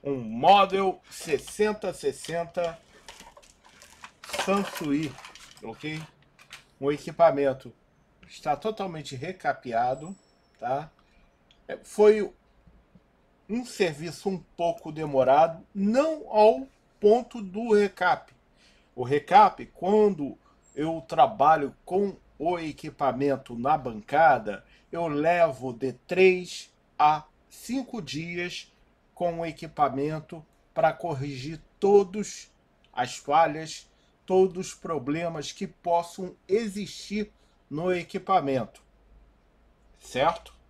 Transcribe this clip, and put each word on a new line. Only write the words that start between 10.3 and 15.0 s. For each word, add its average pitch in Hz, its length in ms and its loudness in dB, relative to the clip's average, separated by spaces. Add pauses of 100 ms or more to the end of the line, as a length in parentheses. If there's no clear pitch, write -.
tá? 139 320 -6 (760)
É, - 160 -10
foi 208 480 2 (1160)
um 233 160 -4
serviço 165 640 -4
um 190 80 -4 (180)
pouco 170 340 -4
demorado, 147 720 2 (140)